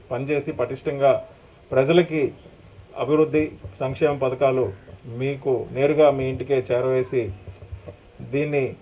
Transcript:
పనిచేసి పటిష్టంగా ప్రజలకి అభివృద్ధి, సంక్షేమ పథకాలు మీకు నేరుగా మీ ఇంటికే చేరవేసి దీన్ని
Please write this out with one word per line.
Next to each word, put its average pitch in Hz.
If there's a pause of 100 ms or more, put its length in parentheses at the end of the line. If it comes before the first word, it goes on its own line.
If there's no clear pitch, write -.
(120)
పనిచేసి 139 (100)
పటిష్టంగా 135 (600)
ప్రజలకి 156 (840)
అభివృద్ధి, 151 (380)
సంక్షేమ 143 (100)
పథకాలు 131 (560)
మీకు 135 (220)
నేరుగా 151 (100)
మీ 131
ఇంటికే 131 (120)
చేరవేసి 127 (1120)
దీన్ని 143 (160)